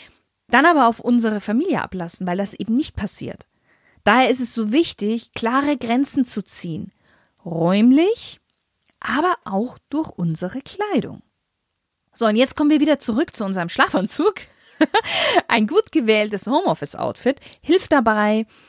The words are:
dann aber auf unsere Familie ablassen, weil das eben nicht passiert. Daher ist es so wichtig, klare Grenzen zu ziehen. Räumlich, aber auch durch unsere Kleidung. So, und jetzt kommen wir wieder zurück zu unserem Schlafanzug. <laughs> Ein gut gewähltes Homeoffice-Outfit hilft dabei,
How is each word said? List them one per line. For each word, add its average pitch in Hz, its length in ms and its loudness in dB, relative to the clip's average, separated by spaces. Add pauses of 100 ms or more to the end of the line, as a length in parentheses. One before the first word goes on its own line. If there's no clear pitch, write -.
(480)
dann 269 180 4
aber 294 220 6
auf 233 120 -2
unsere 226 400 0
Familie 240 420 -2
ablassen, 185 440 -8
weil 180 120 -2
das 202 160 -4
eben 220 200 -4
nicht 294 220 -2
passiert. - 500 -10 (580)
Daher 226 260 4
ist 254 100 0
es 240 140 -4
so 214 180 -2
wichtig, 233 600 -2
klare 277 420 -2
Grenzen 247 480 0
zu - 180 -6
ziehen. - 500 -10 (520)
Räumlich, 214 960 2 (600)
aber 320 440 0
auch 202 340 -6 (120)
durch 302 200 -4
unsere 180 520 -4
Kleidung. 370 600 -4 (880)
So, 233 140 -2
und 214 100 2
jetzt 254 200 2
kommen 294 140 2
wir 302 100 4
wieder 294 180 2
zurück 254 380 -4
zu 220 80 -6
unserem 190 240 -4
Schlafanzug. 320 640 0 (440)
<laughs> 466 720 0
Ein 220 180 2
gut 349 260 0
gewähltes 214 540 0
Homeoffice-Outfit 220 960 -2 (200)
hilft 359 320 0
dabei, 220 540 2 (220)